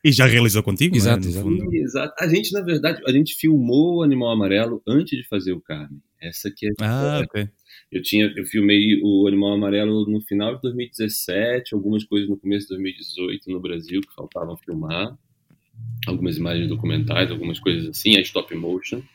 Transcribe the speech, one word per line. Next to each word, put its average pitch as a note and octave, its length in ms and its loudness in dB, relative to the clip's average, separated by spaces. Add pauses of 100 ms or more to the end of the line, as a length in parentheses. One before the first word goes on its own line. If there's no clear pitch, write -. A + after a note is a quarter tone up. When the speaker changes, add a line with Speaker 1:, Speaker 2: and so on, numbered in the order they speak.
Speaker 1:
E D3+ 80 8
já C3 140 6
realizou A#2 360 4
contigo, D3+ 340 0
Speaker 2:
Exato, A2+ 240 6
Speaker 1:
não - 20 -2
é? F#2 40 -2
No F2+ 40 0
Speaker 2:
exato. F#2 180 -4
Speaker 1:
fundo. F#3 220 0
Speaker 3:
Sim, E3+ 80 -2
exato. C#3 400 -4
A E3+ 100 0
gente, F3+ 240 2
na G3+ 100 -2
verdade, D#3+ 440 0
a C3 60 2
gente D3 220 2
filmou D3+ 640 4
o E3+ 60 2
Animal B2+ 280 2
Amarelo A2 560 0
antes C#3 320 2
de A#2+ 80 -12
fazer F#2 260 -4
o E2+ 80 -6
Carmen. D2 400 -12 (200)
Essa E2+ 340 -10
que - 120 -8
é - 20 0
a G#2+ 120 -2
Speaker 1:
Ah, G#2+ 120 0 (300)
Speaker 3:
história. - 20 -2
Speaker 1:
ok. G#2 240 -6 (440)
Speaker 3:
Eu F#2 100 -4
tinha, G#2 340 2
eu G2 100 -6
filmei G#2 560 4
o G2+ 240 4
Animal G2+ 280 2
Amarelo G#2 540 0
no G#2+ 140 -2
final G#2 320 -2
de B2+ 80 -12
dois B2 140 -6
mil A#2+ 100 -6
e - 40 -20
dezessete, A2 840 -4
algumas G#2+ 300 -2
coisas G2+ 260 -2
no G2+ 60 -2
começo G2+ 300 -4
de - 40 -20
dois F#2+ 100 -8
mil F#2+ 120 -6
e F2+ 40 -16
dezoito F#2 540 -10
no F#2 100 -6
Brasil, F2 400 -6
que - 140 -14
faltavam E2+ 420 -12
filmar. E2 600 -8 (880)
Algumas F2 320 -2
imagens E2+ 300 -2
documentais, E2 640 0
algumas E2+ 280 -6
coisas E2 300 0
assim, G#2 280 4
a G2 40 6
stop - 340 -4
motion. F2+ 480 -6 (120)